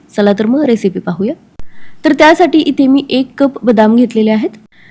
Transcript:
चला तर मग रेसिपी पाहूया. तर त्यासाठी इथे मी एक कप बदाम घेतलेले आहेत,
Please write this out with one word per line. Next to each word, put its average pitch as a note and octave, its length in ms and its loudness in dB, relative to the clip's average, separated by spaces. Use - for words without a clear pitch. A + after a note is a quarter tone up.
चला G#3 180 2
तर G#3 120 -2
मग C4+ 180 0
रेसिपी G#3+ 360 -2
पाहूया. F#3 340 -6
तर D#4+ 80 2
त्यासाठी D#4+ 460 2
इथे C#4+ 280 0
मी C#4 220 2
एक C4 280 -4
कप C#4 260 -2
बदाम G#3+ 320 2
घेतलेले A3 360 2
आहेत, A3 180 -2